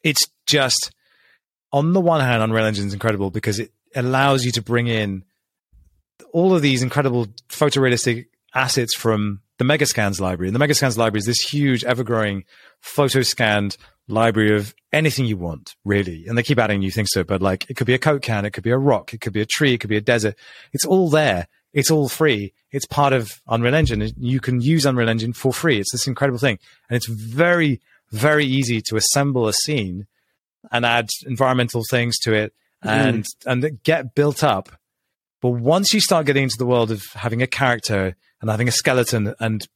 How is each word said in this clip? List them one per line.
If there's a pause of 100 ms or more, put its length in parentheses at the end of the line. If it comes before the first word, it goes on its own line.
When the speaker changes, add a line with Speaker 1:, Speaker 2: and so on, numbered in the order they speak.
Speaker 1:
It's (220)
just, (800)
on
the
one
hand,
Unreal
Engine
is
incredible
because
it (240)
allows
you
to
bring
in (1080)
all
of
these
incredible (220)
photorealistic (280)
assets
from (160)
the
Megascans
library.
And
the
Megascans
library
is
this
huge,
ever-growing, (360)
photo-scanned (300)
library
of (200)
anything
you
want,
really.
And
they
keep
adding
new
things
to
it,
but,
like,
it
could
be
a
Coke
can,
it
could
be
a
rock,
it
could
be
a
tree,
it
could
be
a
desert. (380)
It's
all
there. (260)
It's
all
free. (180)
It's
part
of
Unreal
Engine.
You
can
use
Unreal
Engine
for
free.
It's
this
incredible
thing. (300)
And
it's
very, (300)
very
easy
to
assemble
a
scene (640)
and
add (160)
environmental
things
to
it (280)
and, (200)
Speaker 2:
Mm.
Speaker 1:
and
get
built
up. (720)
But
once
you
start
getting
into
the
world
of (100)
having
a
character (260)
and
having
a
skeleton
and